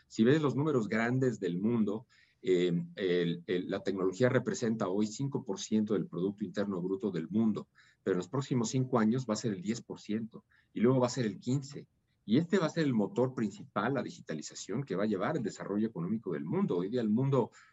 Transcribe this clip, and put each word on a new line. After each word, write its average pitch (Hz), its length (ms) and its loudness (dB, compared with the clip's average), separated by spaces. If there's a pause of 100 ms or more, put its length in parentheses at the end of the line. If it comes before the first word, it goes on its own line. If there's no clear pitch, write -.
Si - 160 2
ves 143 160 6
los 131 160 0
números 131 320 2
grandes 117 500 0
del 90 200 -2
mundo, 110 480 0 (340)
eh, 90 320 4 (240)
el, 87 500 0
el, 92 220 0
la 95 140 -2
tecnología 95 480 2
representa 113 580 0
hoy 104 180 0
cinco 135 380 -4
por 98 160 -6
ciento 110 320 0
del 87 140 0
Producto 90 360 -2
Interno 98 380 -4
Bruto 95 300 -2
del 82 180 -4
mundo, 104 400 0 (340)
pero 95 120 2
en 90 40 0
los 87 100 -4
próximos 127 420 -2
cinco 131 280 2
años 113 300 2
va 110 60 2
a - 20 -6
ser 110 160 -2
el 92 80 -6
diez 107 220 -4
por 90 180 -10
ciento, 107 420 -6 (300)
y - 80 -4
luego 123 200 6
va 123 80 2
a - 20 0
ser 127 160 -2
el 95 120 -4
quince. - 480 -4 (380)
Y 107 140 4
este 170 200 2
va 170 80 2
a 147 40 0
ser 160 140 0
el 139 100 2
motor 110 400 0
principal, 107 600 -4
la 87 100 -2
digitalización, - 800 -8
que 92 100 -4
va 92 80 0
a 110 40 0
llevar 107 300 0
el 127 60 -2
desarrollo 104 460 -2
económico 92 440 -4
del 73 120 -4
mundo. 143 320 0
Hoy 90 120 0
día 123 120 0
el 113 80 0
mundo 127 420 2 (220)